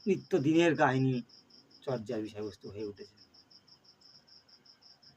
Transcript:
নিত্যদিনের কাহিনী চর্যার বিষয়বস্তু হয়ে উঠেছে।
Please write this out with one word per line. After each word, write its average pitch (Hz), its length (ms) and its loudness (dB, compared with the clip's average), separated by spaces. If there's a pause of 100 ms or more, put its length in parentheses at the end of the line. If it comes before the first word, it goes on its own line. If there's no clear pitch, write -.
নিত্যদিনের 160 680 2
কাহিনী 131 460 2 (600)
চর্যার 113 400 -6
বিষয়বস্তু 104 480 -12
হয়ে 104 160 -10
উঠেছে। 104 300 -14 (2000)